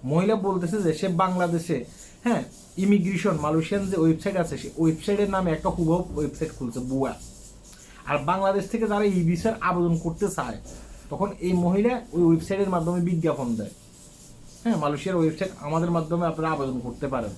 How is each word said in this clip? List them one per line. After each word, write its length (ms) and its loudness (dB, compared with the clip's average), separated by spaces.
মহিলা 320 2
বলতেছে 460 0
যে 120 2
সে 140 -2
বাংলাদেশে, 760 0
হ্যাঁ, 200 0
ইমিগ্রেশন, 640 2
মালয়েশিয়ান 480 0
যে 80 0
ওয়েবসাইট 380 2
আছে, 220 -2
সেই 200 -8
ওয়েবসাইটের 520 2
নামে 220 2
একটা 180 0
হুবহু 480 0
ওয়েবসাইট 420 -2
খুলছে, 200 -6
ভুয়া। 400 -2
আর 120 0
বাংলাদেশ 520 0
থেকে 180 0
যারা 160 2
ই 200 4
ভিসার 380 2
আবেদন 360 2
করতে 300 -2
চায়, 300 -4
তখন 300 -2
এই 140 0
মহিলা 480 2
ওই 120 2
ওয়েবসাইটের 460 4
মাধ্যমে 300 0
বিজ্ঞাপন 560 0
দেয়, 140 -6
হ্যাঁ, 140 0
"মালয়েশিয়ার 400 0
ওয়েবসাইট, 420 0
আমাদের 320 0
মাধ্যমে 360 0
আপনারা 260 -2
আবেদন 260 -2
করতে 280 -6
পারেন।" 300 -2